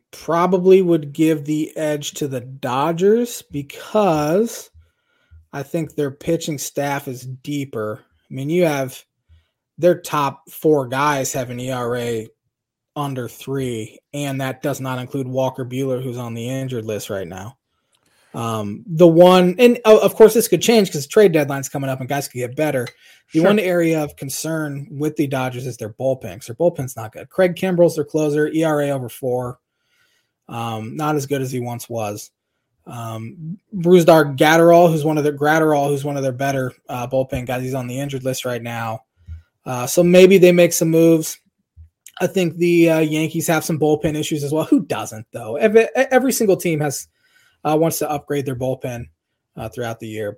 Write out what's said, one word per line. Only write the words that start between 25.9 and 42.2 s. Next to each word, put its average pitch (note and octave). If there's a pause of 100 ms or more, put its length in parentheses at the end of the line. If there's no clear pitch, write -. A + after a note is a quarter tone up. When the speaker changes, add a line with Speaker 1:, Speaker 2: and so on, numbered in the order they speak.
Speaker 1:
bullpen, B2+
'cause -
their A#2
bullpen's E3
not A2+
good. -
Craig F#3
Kimbrell's F3
their D3
closer, D3+
E D#3+
R D3+
A C#3+
over B2+
four. B2 (920)
Um, A#2
not D3+
as C3+
good C#3
as C3
he C3
once A#2+
was. G#2+ (560)
Um, A#2 (160)
Brusdar E3
Graterol, E3
who's D3+
one D#3
of C#3+
their, D3
Graterol, D3+
who's C#3+
one C#3+
of C#3
their C3+
better, C3 (160)
uh, B2
bullpen C3
guys, B2+
he's C3
on B2
the B2
injured C3+
list C3
right B2
now. A#2 (600)
Uh, B2
so F3
maybe F3+
they F3+
make F3
some E3
moves. E3 (840)